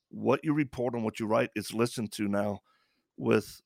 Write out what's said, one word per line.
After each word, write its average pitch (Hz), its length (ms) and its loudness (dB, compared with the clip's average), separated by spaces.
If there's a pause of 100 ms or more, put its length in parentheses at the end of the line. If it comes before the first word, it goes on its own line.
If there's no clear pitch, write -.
what 110 340 2
you 156 100 0
report 127 420 -2
and 117 100 -2
what 110 160 -4
you 113 60 -2
write 117 280 2
is 104 180 -6
listened 113 380 0
to 107 160 -4
now 101 360 -2 (540)
with 113 500 0